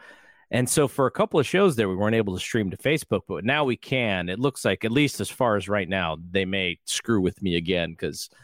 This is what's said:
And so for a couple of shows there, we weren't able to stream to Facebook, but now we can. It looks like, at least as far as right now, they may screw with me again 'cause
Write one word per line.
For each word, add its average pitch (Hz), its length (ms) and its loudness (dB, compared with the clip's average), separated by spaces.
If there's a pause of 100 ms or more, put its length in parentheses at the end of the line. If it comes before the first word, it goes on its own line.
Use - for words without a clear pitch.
(500)
And 123 180 0
so 147 180 2
for 135 200 0
a 120 40 2
couple 190 300 0
of 120 60 2
shows 185 300 2
there, 107 120 2
we 92 80 0
weren't 107 180 2
able 101 200 0
to 90 60 -6
stream 104 300 -2
to 87 60 -10
Facebook, 135 500 0
but 85 180 -6
now 143 200 2
we 123 140 0
can. 101 500 -2
It 92 100 -6
looks 131 280 -2
like, 98 180 0
at 110 80 0
least 143 280 2
as 98 100 -4
far 113 260 2
as 95 140 -2
right 101 180 0
now, 85 300 -2 (120)
they 95 140 2
may 92 400 -2
screw - 380 0
with 90 180 0
me 90 160 0
again 85 400 -2
'cause 76 320 -8 (160)